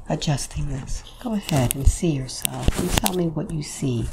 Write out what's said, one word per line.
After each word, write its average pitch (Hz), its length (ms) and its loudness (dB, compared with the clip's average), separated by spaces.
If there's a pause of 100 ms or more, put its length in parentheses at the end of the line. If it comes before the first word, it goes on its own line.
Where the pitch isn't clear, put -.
adjusting 151 600 0
this. 135 360 -4 (180)
Go 233 120 -2
ahead 139 400 2
and 135 120 -4
see - 240 6
yourself 131 680 -2
and 180 120 0
tell 180 240 4
me 175 140 2
what 156 220 -4
you 160 120 -4
see 123 500 -2